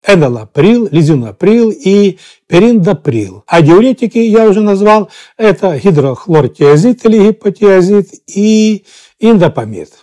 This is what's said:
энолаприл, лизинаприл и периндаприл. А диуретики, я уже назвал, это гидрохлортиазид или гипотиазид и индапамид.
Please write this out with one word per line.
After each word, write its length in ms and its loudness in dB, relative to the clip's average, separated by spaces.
энолаприл, 840 -2
лизинаприл 840 -2
и 440 -2
периндаприл. 1000 -2
А 160 0
диуретики, 560 0
я 280 0
уже 140 0
назвал, 480 0
это 400 -2
гидрохлортиазид 1300 0
или 220 2
гипотиазид 840 0
и 580 -2
индапамид. 680 -2